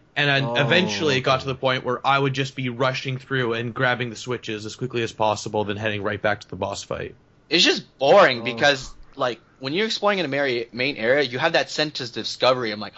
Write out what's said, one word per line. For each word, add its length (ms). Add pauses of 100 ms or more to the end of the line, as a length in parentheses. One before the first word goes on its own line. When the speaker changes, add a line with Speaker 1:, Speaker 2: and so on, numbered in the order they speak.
(160)
Speaker 1:
And 140
then 140
Speaker 2:
Oh, 120
Speaker 1:
eventually 640
it 40
got 140
Speaker 2:
okay. 80
Speaker 1:
to 40
the 80
point 280
where 220
I 140
would 140
just 220
be 140
rushing 480
through 360
and 200
grabbing 360
the 60
switches 500
as 100
quickly 260
as 120
possible, 500
then 140
heading 260
right 180
back 200
to 80
the 80
boss 260
fight. 320 (340)
Speaker 3:
It's 140
just 340
boring 440
Speaker 2:
Oh. 20
Speaker 3:
because, 500 (220)
like, 240 (200)
when 140
you're 120
exploring 340
in 60
a 40
mari-, 440
main 240
area, 260
you 160
have 140
that 180
sense 300
of 100
discovery. 600
I'm 80
like, 180